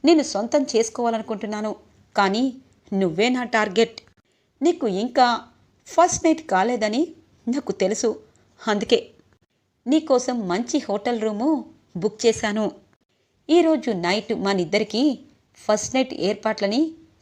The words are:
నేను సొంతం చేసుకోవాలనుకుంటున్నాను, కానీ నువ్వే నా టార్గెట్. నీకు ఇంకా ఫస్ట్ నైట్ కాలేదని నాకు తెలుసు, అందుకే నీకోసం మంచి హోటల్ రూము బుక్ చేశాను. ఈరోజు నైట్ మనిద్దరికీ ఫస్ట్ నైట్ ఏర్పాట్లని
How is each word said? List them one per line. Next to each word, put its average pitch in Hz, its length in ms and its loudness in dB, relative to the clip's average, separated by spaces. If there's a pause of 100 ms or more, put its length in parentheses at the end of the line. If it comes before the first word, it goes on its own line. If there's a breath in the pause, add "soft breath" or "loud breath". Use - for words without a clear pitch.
నేను 311 180 6
సొంతం 233 400 0
చేసుకోవాలనుకుంటున్నాను, 220 1120 -4 (400)
కానీ 220 380 2 (380)
నువ్వే 190 360 2
నా 254 160 0
టార్గెట్. 220 560 0 (640)
నీకు 339 240 2
ఇంకా 240 540 2 (460)
ఫస్ట్ 349 380 2
నైట్ 320 260 0
కాలేదని 214 580 0 (400)
నాకు 254 240 -4
తెలుసు, 214 480 -2 (480)
అందుకే - 400 0 (800)
నీకోసం 254 600 0
మంచి 240 300 -2
హోటల్ 220 440 -4
రూము 226 420 -2 (320)
బుక్ 202 300 -2
చేశాను. 214 460 0 (760)
ఈరోజు 320 400 4
నైట్ 190 440 -2
మనిద్దరికీ 202 840 0 (380)
ఫస్ట్ - 380 -2
నైట్ 262 200 0
ఏర్పాట్లని 208 760 -2 (300)